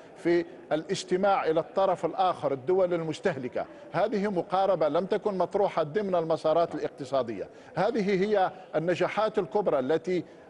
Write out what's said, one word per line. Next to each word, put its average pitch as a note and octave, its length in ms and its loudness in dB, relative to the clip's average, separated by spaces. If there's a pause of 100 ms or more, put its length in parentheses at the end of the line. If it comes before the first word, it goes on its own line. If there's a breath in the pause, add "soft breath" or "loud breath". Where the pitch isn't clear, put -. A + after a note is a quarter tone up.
(160 loud breath)
في E3+ 280 2 (280 loud breath)
الاستماع F3+ 720 0
إلى D#3+ 160 2
الطرف F3 460 0
الآخر، D#3+ 460 0
الدول F3 420 2
المستهلكة". D3+ 720 -4 (260 loud breath)
هذه G3+ 380 0
مقاربة F#3 580 2
لم E3 180 0
تكن G3+ 320 -2
مطروحة F3+ 440 0
ضمن F#3 320 -2
المسارات D#3+ 600 2
الاقتصادية. B2+ 760 -4 (260 loud breath)
هذه G3 500 0
هي G3+ 260 2 (260 loud breath)
النجاحات F3 600 0
الكبرى F3+ 400 0
التي D#3+ 460 0 (260 loud breath)